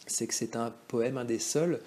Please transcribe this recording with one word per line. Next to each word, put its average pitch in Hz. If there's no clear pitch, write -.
c'est -
que -
c'est 113
un 117
poème, 123
un 123
des 117
seuls, 151